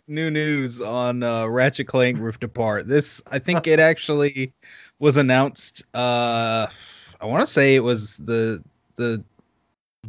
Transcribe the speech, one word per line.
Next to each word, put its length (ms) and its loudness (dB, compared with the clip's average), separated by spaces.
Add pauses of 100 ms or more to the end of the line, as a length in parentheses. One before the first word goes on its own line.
new 220 -4
news 500 -2
on, 420 -2
uh, 240 -2
Ratchet 400 0
Clank 320 0
Rift 240 -6
Apart. 460 -4
This, 420 0
I 80 -4
think 280 -2
it 120 4
actually 760 0 (440)
was 200 4
announced, 680 2 (100)
uh, 720 0 (540)
I 60 -8
wanna 180 0
say 320 4
it 40 4
was 360 -2
the, 480 -2 (320)
the 260 -4 (880)